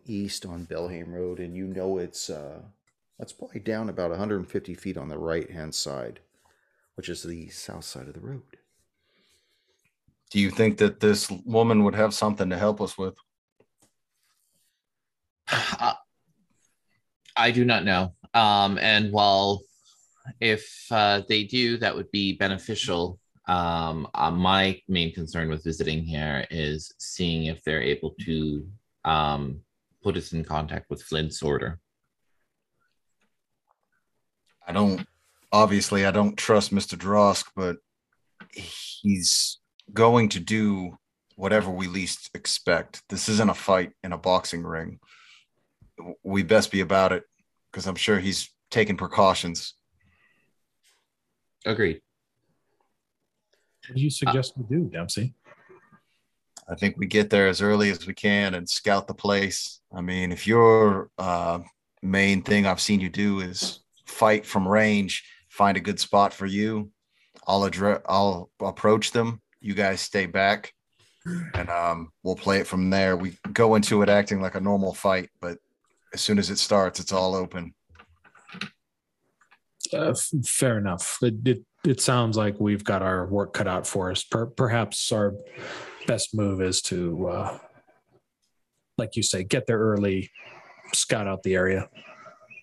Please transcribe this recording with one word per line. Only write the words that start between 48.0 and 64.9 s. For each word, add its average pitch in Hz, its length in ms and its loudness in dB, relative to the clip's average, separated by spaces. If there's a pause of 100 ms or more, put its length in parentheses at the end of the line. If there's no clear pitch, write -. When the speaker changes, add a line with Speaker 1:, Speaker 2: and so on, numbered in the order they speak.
Speaker 2:
he's 92 320 -4 (200)
taking 104 260 2
precautions. 90 800 0 (1900)
Speaker 3:
Agreed. 104 340 0 (1900)
Speaker 4:
What 127 80 -8
do 135 60 0
you 147 80 2
suggest 131 460 -2
we 127 80 -8
do, 143 200 0
Dempsey? 98 500 -6 (1300)
Speaker 2:
I 87 60 -6
think 101 220 -2
we 92 100 -4
get 104 220 4
there 101 180 6
as 92 140 2
early 104 300 4
as 90 160 -4
we 95 80 -8
can 101 400 2
and 87 140 -8
scout 98 380 0
the - 80 -8
place. 98 640 -2 (140)
I 92 60 -8
mean, 90 320 -2
if 87 140 -6
your, 110 720 6
uh, 87 420 -2 (420)
main 98 400 4
thing 101 240 4
I've 92 140 0
seen 101 200 2
you 92 100 -2
do 101 300 0
is 92 400 -8 (260)
fight 107 400 2
from 98 200 0
range, 104 580 2 (260)